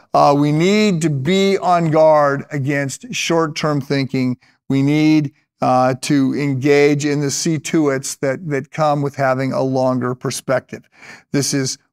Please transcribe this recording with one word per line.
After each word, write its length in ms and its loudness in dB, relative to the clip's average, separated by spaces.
uh, 240 4
we 140 2
need 520 2
to 80 0
be 480 0
on 320 0
guard 600 4
against 640 -4
short-term 680 -2
thinking. 580 -2
We 140 0
need, 500 2
uh, 420 2
to 320 0
engage 720 2
in 160 -2
the 100 -2
see-to-its 840 -2
that, 320 -6
that 220 -6
come 320 -2
with 120 -4
having 380 -2
a 100 -2
longer 520 -2
perspective. 760 -6
This 220 -2
is 240 -4